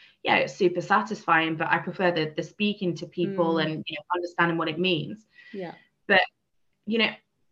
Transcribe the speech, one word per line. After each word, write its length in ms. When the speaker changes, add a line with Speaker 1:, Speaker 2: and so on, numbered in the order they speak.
Speaker 1:
yeah, 140
it's 180
super 240
satisfying, 720
but 140
I 100
prefer 320
the, 260
the 60
speaking 540
to 100
people 500
Speaker 2:
Mm. 100
Speaker 1:
and, 200
you 100
know, 80
understanding 420
what 100
it 120
means. 460
Speaker 2:
Yeah. 220
Speaker 1:
But, 140
you 120
know, 120